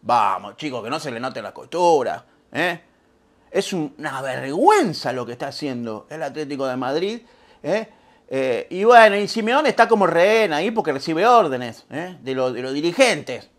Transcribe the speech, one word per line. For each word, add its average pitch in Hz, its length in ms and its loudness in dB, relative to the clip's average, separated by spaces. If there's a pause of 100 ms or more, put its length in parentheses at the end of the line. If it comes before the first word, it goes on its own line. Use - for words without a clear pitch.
Vamos, 101 540 0
chicos, 127 280 -8
que 113 60 -8
no 156 100 -6
se 151 100 -8
le 117 80 -8
note 123 240 -8
la 98 100 -12
costura, 160 720 0 (280)
¿eh? 170 280 -4 (720)
Es 190 220 -2
un, 156 260 -4
una 135 240 -8
vergüenza 147 920 0
lo 123 140 -6
que 117 60 -10
está 139 160 -10
haciendo 120 600 -8
el 156 140 -12
Atlético 139 440 -6
de 127 100 -4
Madrid, 165 460 -4 (420)
¿eh? 208 240 -4 (380)
Eh, 131 440 -2
y 185 140 -4
bueno, 220 320 8
y 202 120 -2
Simeone 247 400 0
está 226 180 4
como 202 200 4
rehén 180 480 4
ahí 175 160 -2
porque 190 220 -2
recibe 160 340 0
órdenes, 135 640 2
¿eh? 175 320 -10
de, 131 120 -6
lo, 127 180 -2
de 120 100 -6
los 131 100 -6
dirigentes. 156 880 -2